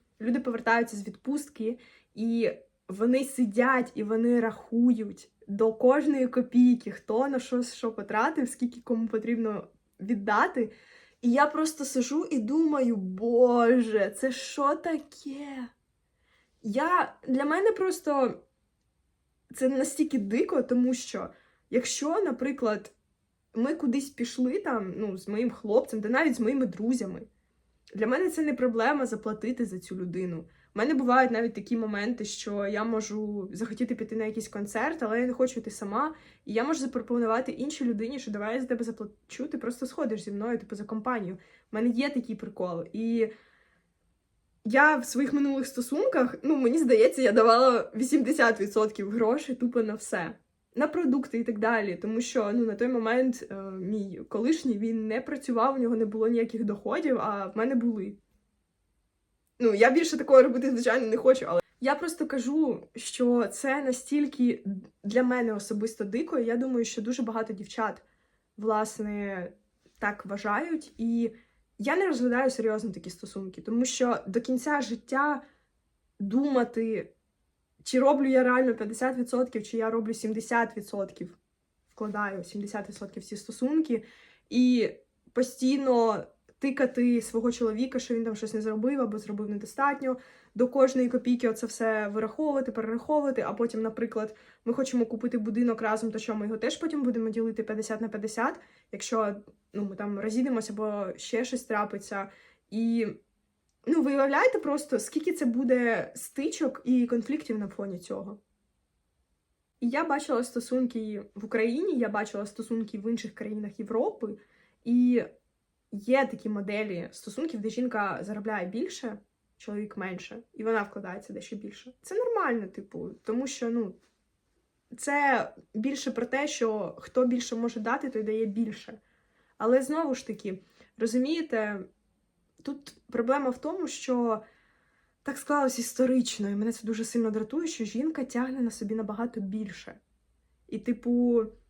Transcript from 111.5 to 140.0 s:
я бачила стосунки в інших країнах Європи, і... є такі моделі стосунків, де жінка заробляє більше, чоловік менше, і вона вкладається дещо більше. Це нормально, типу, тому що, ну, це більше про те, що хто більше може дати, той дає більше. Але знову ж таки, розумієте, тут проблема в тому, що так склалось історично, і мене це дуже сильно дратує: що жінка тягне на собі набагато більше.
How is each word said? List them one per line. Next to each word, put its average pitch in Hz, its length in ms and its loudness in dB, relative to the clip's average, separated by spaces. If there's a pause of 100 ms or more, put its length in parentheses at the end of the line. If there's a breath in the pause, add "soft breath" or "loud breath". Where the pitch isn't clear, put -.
я 226 100 2
бачила 208 380 -4
стосунки 220 520 -6
в 208 120 -4
інших 226 240 -4
країнах 214 460 -8
Європи, 226 480 -2 (560 soft breath)
і... 247 380 4 (720)
є 254 340 2
такі - 220 -8
моделі 202 640 -4
стосунків, 254 480 -8
де 214 80 -4
жінка 220 540 -4
заробляє 208 440 -6
більше, 220 520 -8 (380)
чоловік 208 400 -10
менше, 185 460 -10 (120)
і 214 100 -10
вона 220 180 0
вкладається 202 500 -12
дещо 202 240 -12
більше. 208 360 -16 (100)
Це - 120 -10
нормально, 381 520 0
типу, 185 440 -12 (140)
тому 247 220 -2
що, 240 240 -6
ну, 226 240 -2 (1040)
це 277 520 2 (260)
більше 262 360 -4
про 240 160 -4
те, 277 220 -2
що 220 500 -4
хто - 280 0
більше 240 300 0
може 233 240 -4
дати, 254 300 -2
той 220 120 -4
дає 220 240 0
більше. 214 520 -6 (600)
Але 247 240 4
знову 294 320 -2
ж - 120 -8
таки, 202 320 -8 (400 soft breath)
розумієте, 233 800 -2 (800)
тут - 320 -12 (160)
проблема 262 400 2
в 247 80 -4
тому, 330 280 -4
що 233 560 -2 (800 soft breath)
так 277 160 -6
склалось 269 400 0
історично, 247 720 0
і 202 80 -4
мене 220 160 0
це 226 140 -14
дуже 220 180 -4
сильно 226 260 0
дратує: 220 380 -4
що 233 160 -6
жінка 269 400 -4
тягне 254 360 -4
на 233 100 0
собі 214 240 -6
набагато 220 460 -6
більше. 196 600 -8 (680)